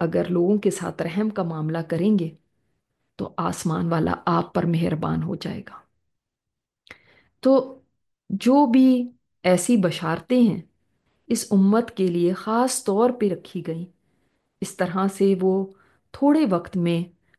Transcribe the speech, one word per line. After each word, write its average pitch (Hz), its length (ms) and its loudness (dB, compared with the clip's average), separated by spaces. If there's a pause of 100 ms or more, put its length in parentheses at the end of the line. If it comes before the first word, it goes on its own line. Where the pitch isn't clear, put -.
अगर 170 260 -2
लोगों 180 300 2
के 202 120 0
साथ 180 320 -6
रहम 185 280 -4
का 202 140 -4
मामला 160 380 -4
करेंगे 170 540 -2 (800)
तो - 200 -10
आसमान 175 500 -4
वाला 165 240 0 (160)
आप 170 260 0
पर 175 120 0
मेहरबान 165 560 -2
हो 165 140 -6
जाएगा। - 460 -12 (1600)
तो 262 400 2 (480)
जो 262 360 4
भी 254 440 4 (340)
ऐसी 185 320 4
बशारतें 175 640 0
हैं 180 260 2 (600)
इस - 240 -2
उम्मत 208 380 4
के 190 180 -2
लिए 175 260 2
ख़ास 233 520 -2
तौर 220 260 2
पे 226 160 0
रखी - 340 -8
गई, 165 240 -8 (760)
इस - 160 -8
तरह 185 300 -2
से 196 260 2
वो 185 180 0 (600)
थोड़े 294 320 2
वक्त 180 300 -2
में 170 340 -2 (280)